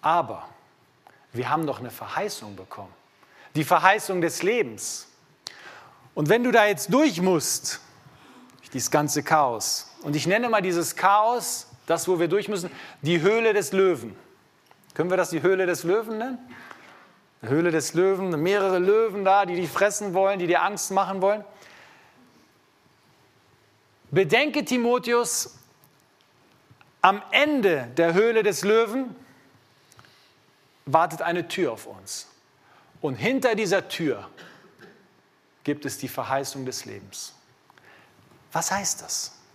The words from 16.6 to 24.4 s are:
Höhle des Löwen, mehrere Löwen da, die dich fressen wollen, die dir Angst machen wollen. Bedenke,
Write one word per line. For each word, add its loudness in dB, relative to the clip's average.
Höhle 0
des -2
Löwen, 0
mehrere 2
Löwen 2
da, 6
die -6
dich -2
fressen 0
wollen, 2
die -2
dir 2
Angst -4
machen -2
wollen. 0
Bedenke, 2